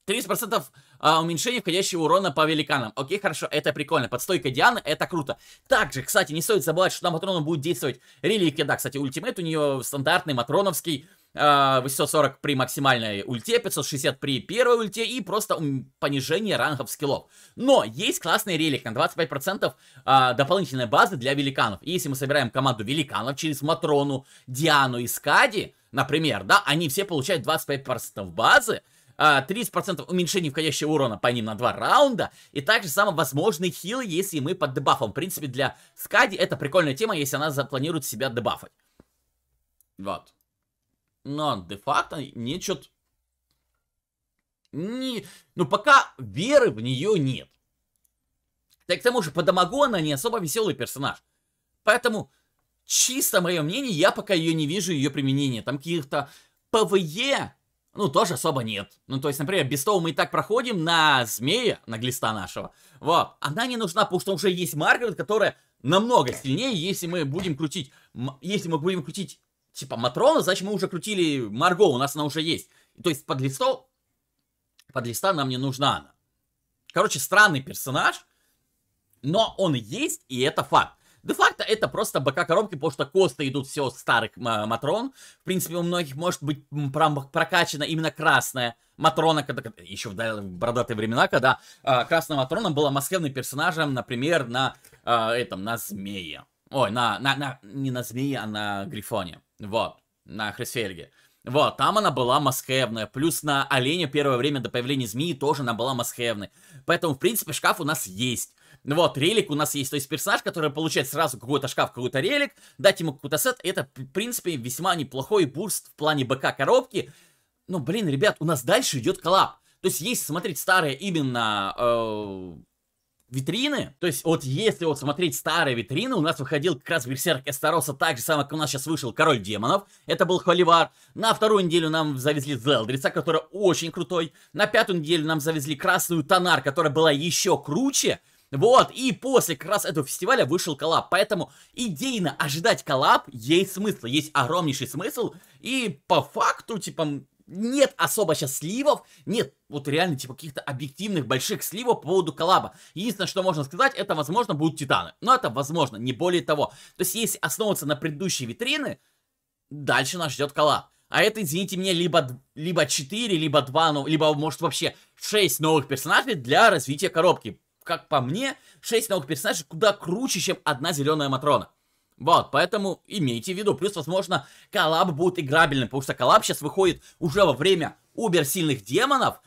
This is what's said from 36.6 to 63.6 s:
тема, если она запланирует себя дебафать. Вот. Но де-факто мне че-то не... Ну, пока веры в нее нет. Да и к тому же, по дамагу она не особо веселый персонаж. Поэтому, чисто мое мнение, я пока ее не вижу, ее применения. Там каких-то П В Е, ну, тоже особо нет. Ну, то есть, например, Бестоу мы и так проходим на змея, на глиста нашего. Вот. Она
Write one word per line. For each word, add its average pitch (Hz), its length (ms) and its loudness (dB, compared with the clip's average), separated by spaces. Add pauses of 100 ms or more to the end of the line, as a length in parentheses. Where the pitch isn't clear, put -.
тема, 220 220 -2
если 143 180 -2
она 147 160 -2
запланирует 139 540 -4
себя 127 240 -4
дебафать. 113 420 -4 (1300)
Вот. 95 360 -10 (920)
Но 139 440 -4
де-факто 139 540 -4 (120)
мне 123 240 -6
че-то - 280 -6 (1800)
не... 240 540 -8 (300)
Ну, 175 100 0
пока 254 520 4
веры 196 540 4
в 107 80 -10
нее 131 380 0
нет. 127 320 -2 (1400)
Да 180 60 -2
и 180 40 0
к 175 60 -12
тому 240 180 2
же, 156 100 -6
по 180 120 -2
дамагу 185 400 2
она 233 160 2
не 151 140 0
особо 226 260 -2
веселый 190 360 -2
персонаж. 127 420 -6 (640)
Поэтому, 220 480 0 (540)
чисто - 560 0
мое 175 220 0
мнение, 233 280 -2
я 175 200 4
пока 208 220 -4
ее 165 200 2
не 160 120 0
вижу, 175 280 -2
ее 139 180 0
применения. 135 500 0
Там 139 160 -4
каких-то 156 520 -4 (400)
П 220 140 4
В 196 120 2
Е, 196 580 -2 (400)
ну, 196 160 -2
тоже 175 260 2
особо 139 280 -2
нет. 104 300 -6 (140)
Ну, 131 120 -6
то 143 80 -4
есть, 139 120 -2
например, 156 280 0
Бестоу 143 320 0
мы 165 120 0
и - 20 -12
так 175 180 -2
проходим 202 520 0
на 156 420 4
змея, 151 640 -2
на 113 100 -8
глиста 120 340 -2
нашего. 98 400 -8 (280)
Вот. 151 400 0
Она 185 280 -4